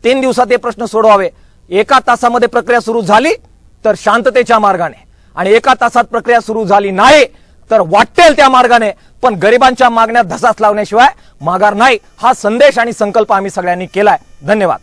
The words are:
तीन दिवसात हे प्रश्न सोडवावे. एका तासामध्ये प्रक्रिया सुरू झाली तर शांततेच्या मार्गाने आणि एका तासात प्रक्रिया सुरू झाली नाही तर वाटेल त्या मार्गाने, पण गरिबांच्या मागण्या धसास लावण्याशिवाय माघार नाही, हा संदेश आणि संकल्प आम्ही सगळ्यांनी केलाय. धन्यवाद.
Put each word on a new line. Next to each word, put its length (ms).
तीन 180
दिवसात 280
हे 60
प्रश्न 300
सोडवावे. 440
एका 380
तासामध्ये 400
प्रक्रिया 320
सुरू 220
झाली 320
तर 120
शांततेच्या 640
मार्गाने 440
आणि 160
एका 300
तासात 220
प्रक्रिया 360
सुरू 260
झाली 260
नाही 340
तर 80
वाटेल 560
त्या 140
मार्गाने, 420
पण 120
गरिबांच्या 560
मागण्या 320
धसास 380
लावण्याशिवाय 480
माघार 320
नाही, 240
हा 160
संदेश 460
आणि 140
संकल्प 400
आम्ही 180
सगळ्यांनी 340
केलाय. 320
धन्यवाद. 360